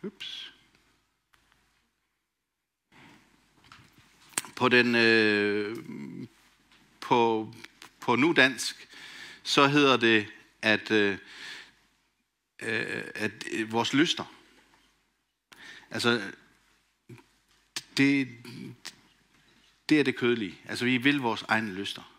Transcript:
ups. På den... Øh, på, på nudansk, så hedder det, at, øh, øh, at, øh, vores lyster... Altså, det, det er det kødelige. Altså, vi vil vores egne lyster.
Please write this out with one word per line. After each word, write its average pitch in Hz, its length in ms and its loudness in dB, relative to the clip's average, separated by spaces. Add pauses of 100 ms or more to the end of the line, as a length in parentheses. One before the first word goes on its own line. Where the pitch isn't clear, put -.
ups. - 500 -12 (4000)
På 123 140 2
den... 120 260 6
Øh, 107 840 2 (1200)
på, 113 540 0 (460)
på 123 160 0
nudansk, 135 720 0 (560)
så 143 240 4
hedder 139 300 4
det, 113 300 2 (340)
at, 107 300 0
øh, 101 260 2 (1400)
øh, 113 440 -6 (120)
at, 107 160 -6 (200)
øh, 110 200 -6
vores 113 220 -2
lyster... - 400 0 (1600)
Altså, 113 400 0 (1700)
det, 139 300 4 (1600)
det 151 100 6
er 143 40 4
det 131 140 -2
kødelige. 117 480 -2
Altså, 113 200 -6
vi 127 120 2
vil 139 220 0
vores 113 220 -4
egne 110 320 -2
lyster. - 460 -10